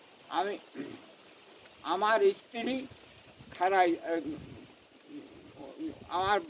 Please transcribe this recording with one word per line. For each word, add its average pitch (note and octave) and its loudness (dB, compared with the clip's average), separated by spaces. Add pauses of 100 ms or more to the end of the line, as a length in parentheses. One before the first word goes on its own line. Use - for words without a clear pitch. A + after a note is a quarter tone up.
(300)
আমি, F#3+ -2 (1300)
আমার G3+ 2
স্ত্রী A#3 0 (720)
খাড়াই, F#3 4
এ, E3 -2 (1900)
আমার F#3+ 4 (100)